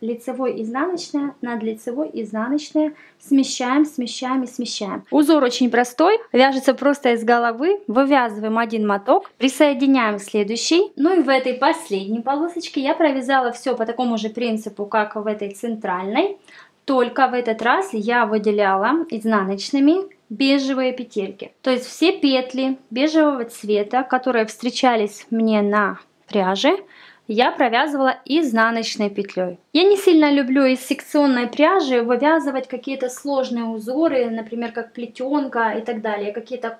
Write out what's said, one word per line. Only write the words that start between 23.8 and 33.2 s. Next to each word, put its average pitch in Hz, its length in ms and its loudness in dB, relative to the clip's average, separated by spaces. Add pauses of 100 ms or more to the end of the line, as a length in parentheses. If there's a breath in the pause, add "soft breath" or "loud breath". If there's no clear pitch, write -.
которые 254 420 0
встречались 233 840 -2
мне 220 320 2
на 202 360 0 (300)
пряже, 196 480 0 (500 loud breath)
я 240 260 2
провязывала 269 640 0 (100)
изнаночной 226 840 0
петлей. 190 480 -6 (160)
Я 330 120 4
не 403 120 6
сильно 320 340 6
люблю 277 360 2
из 254 140 2
секционной 269 640 0
пряжи 285 560 2
вывязывать 262 680 0
какие-то 254 400 -8
сложные 247 560 -4